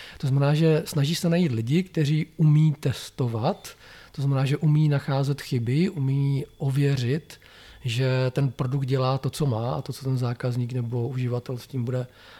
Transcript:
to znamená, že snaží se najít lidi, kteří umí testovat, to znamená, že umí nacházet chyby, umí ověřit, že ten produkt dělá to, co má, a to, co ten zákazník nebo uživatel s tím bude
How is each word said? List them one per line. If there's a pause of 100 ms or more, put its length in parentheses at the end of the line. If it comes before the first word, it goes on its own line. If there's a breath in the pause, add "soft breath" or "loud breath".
(180 loud breath)
to
znamená,
že
snaží
se
najít
lidi,
kteří (120)
umí
testovat, (420 loud breath)
to
znamená,
že
umí
nacházet
chyby,
umí (120)
ověřit, (460 loud breath)
že
ten
produkt
dělá
to,
co
má,
a
to,
co
ten
zákazník
nebo
uživatel
s
tím
bude (320 loud breath)